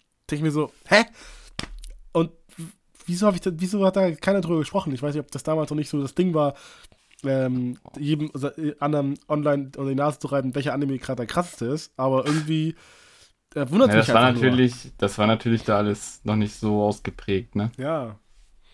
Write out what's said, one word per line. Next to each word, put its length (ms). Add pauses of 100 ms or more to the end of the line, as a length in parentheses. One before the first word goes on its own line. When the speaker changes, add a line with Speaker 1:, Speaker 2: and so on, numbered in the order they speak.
(300)
Speaker 1:
denk 100
ich 40
mir 80
so, 200 (160)
hä? 160 (1120)
Und 180 (760)
wieso 220
hab 80
ich 60
da, 120
wieso 320
hat 120
da 140
keiner 280
drüber 200
gesprochen? 340
Ich 100
weiß 100
nicht, 120
ob 60
das 120
damals 260
noch 60
nicht 140
so 120
das 140
Ding 180
war, 200 (680)
ähm, 540 (220)
jedem 340
sa-, 240
äh, 220
anderen 480
online 480
unter 140
die 60
Nase 240
zu 80
reiben, 280
welcher 180
Anime 260
gerade 180
der 100
krasseste 380
ist, 320
aber 280
irgendwie, 500 (800)
äh, 140
wundert 200
Speaker 2:
Ja, 80
Speaker 1:
mich 80
Speaker 2:
das 100
war 80
Speaker 1:
einfach 180
nur. 100
Speaker 2:
natürlich, 460
das 200
war 100
natürlich 360
da 160
alles 440
noch 140
nicht 180
so 260
ausgeprägt, 760
ne? 200
Speaker 1:
Ja. 400 (560)